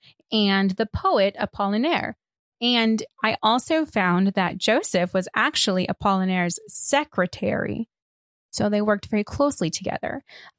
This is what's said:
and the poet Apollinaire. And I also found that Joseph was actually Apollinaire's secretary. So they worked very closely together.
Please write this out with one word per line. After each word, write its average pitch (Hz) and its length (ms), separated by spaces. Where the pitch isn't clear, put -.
and 196 400
the 214 140
poet 214 540
Apollinaire. 214 720
And 226 420
I 220 200
also 254 420
found 185 440
that 190 280
Joseph 190 560
was 185 220
actually 214 520
Apollinaire's 185 800
secretary. - 1200
So 208 180
they 208 120
worked 208 260
very 208 180
closely 285 440
together. - 540